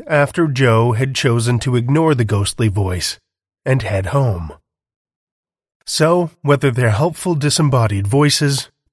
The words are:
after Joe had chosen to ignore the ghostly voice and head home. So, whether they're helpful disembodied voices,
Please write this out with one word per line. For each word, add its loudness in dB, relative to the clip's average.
after 0
Joe 2
had -2
chosen 0
to -2
ignore 2
the 0
ghostly 0
voice -4
and 0
head -4
home. -2
So, 0
whether 2
they're 0
helpful -2
disembodied 0
voices, 0